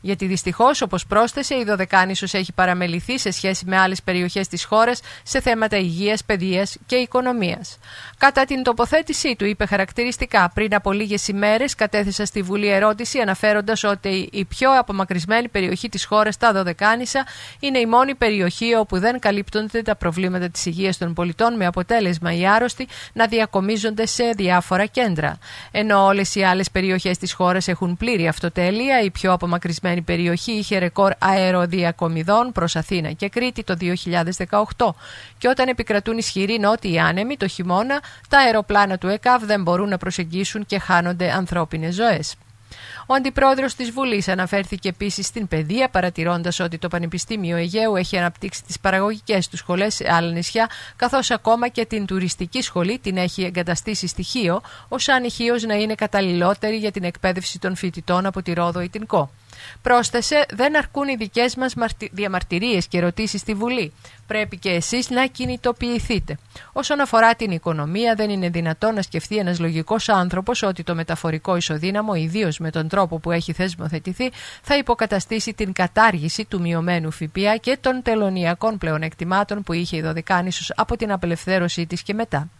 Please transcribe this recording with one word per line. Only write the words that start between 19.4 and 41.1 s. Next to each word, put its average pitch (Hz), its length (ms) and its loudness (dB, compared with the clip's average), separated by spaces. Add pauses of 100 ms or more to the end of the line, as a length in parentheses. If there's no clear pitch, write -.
τα 214 140 0
προβλήματα 180 520 -2
της - 180 -6
υγείας 180 320 -2
των 170 160 -4
πολιτών, 175 420 0
με 190 100 0
αποτέλεσμα 175 680 0
οι 175 100 2
άρρωστοι 233 420 2 (240)
να 226 140 2
διακομίζονται 214 800 0
σε 233 300 0
διάφορα 185 500 2
κέντρα. 165 520 0 (320)
Ενώ 208 340 4
όλες 196 300 4
οι 202 80 2
άλλες 185 280 2
περιοχές 185 480 0
της 185 140 -6
χώρας 180 360 2
έχουν 175 280 -2
πλήρη 214 320 0
αυτοτέλεια, 202 720 0
η 202 100 2
πιο 185 220 0
απομακρυσμένη 175 680 -2
περιοχή 170 520 0
είχε 214 260 -2
ρεκόρ 190 400 2
αεροδιακομιδών 185 1300 2
προς 170 240 0
Αθήνα 160 360 -2
και 196 160 -6
Κρήτη 240 360 -4
το 190 100 -2
δύο 175 200 -2
χιλιάδες 175 420 -2
δεκαοκτώ. 208 580 0 (440)
Και 247 100 0
όταν 254 200 2
επικρατούν 226 500 0
ισχυροί 208 400 -2
νότιοι 202 400 2
άνεμοι 185 380 0
το 196 100 -2
χειμώνα, 196 560 0 (260)
τα 285 100 6
αεροπλάνα 202 600 4
του 180 100 -2
εκαβ 240 360 4
δεν 208 180 2
μπορούν 180 260 2
να 190 100 -2
προσεγγίσουν 185 680 -4
και 196 120 -2
χάνονται 175 540 0